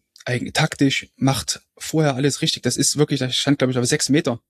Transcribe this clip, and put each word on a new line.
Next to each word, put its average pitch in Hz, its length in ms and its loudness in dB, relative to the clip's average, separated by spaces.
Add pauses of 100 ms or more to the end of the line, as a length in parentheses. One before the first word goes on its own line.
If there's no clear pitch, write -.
(260)
eigen-, - 280 -4
taktisch - 600 0
macht - 460 -2 (160)
vorher 151 380 0
alles 135 260 0
richtig. - 220 -2
Das 123 120 0
ist - 220 0
wirklich, 143 220 2
da 127 100 -2
stand, 139 300 0
glaub 131 100 2
ich, 127 80 -2
auf 120 80 2
sechs 147 240 0
Meter. 135 400 2